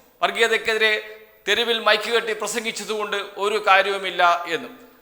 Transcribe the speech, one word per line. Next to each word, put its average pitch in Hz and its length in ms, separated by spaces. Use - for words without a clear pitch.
വർഗീയതയ്ക്കെതിരെ 220 720
തെരുവിൽ 226 380
മൈക്ക് 214 300
കെട്ടി 220 260
പ്രസംഗിച്ചതുകൊണ്ട് 208 760
ഒരു 214 140
കാര്യവുമില്ല 190 540
എന്ന്. 127 140